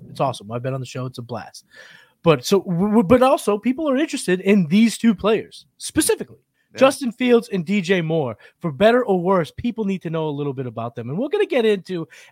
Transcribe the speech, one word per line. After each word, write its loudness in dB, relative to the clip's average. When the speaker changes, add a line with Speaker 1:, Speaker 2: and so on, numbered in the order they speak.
Speaker 1:
it's -8
awesome. -6
I've -8
been -6
on -8
the -10
show. -10
It's -16
a -10
blast. -14
But 2
so, 2
w-, -2
w-, 4
but 6
also, 2
people -2
are 2
interested -2
in 2
these 4
two 4
players -4
specifically. -2
Speaker 2:
Yeah. -4
Speaker 1:
Justin 2
Fields 2
and -2
D 0
J 0
Moore. -2
For -6
better 4
or 0
worse, 0
people -6
need -4
to -8
know -4
a -4
little -4
bit -8
about -8
them. -10
And -6
we're -4
gonna 0
get 0
into -2